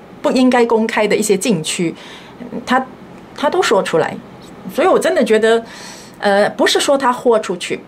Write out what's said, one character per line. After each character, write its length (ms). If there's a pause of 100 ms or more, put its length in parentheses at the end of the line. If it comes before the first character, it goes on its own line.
(220)
不 80
应 180
该 160
公 220
开 200
的 80
一 80
些 140
禁 260
区， 320 (680)
他， 200 (520)
他 120
都 140
说 200
出 160
来， 180 (580)
所 100
以 40
我 100
真 140
的 100
觉 160
得， 240 (560)
呃， 320
不 160
是 140
说 180
他 140
豁 260
出 180
去， 320